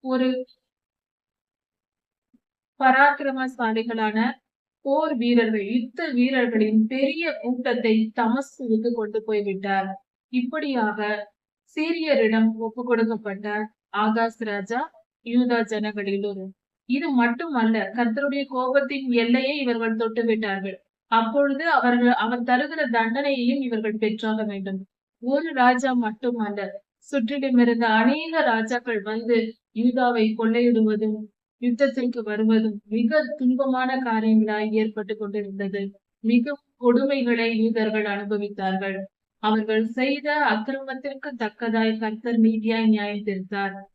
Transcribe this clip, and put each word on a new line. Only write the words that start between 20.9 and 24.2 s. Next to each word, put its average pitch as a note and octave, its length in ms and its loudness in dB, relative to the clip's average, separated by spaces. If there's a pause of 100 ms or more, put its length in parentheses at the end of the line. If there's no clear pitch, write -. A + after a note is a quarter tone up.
அப்பொழுது C#4 580 2
அவர்கள், A#3+ 440 4
அவர் A#3 300 -2
தருகிற D4 380 0 (100)
தண்டனையையும் B3+ 680 0
இவர்கள் A3 360 -2
பெற்றாக A3 460 -2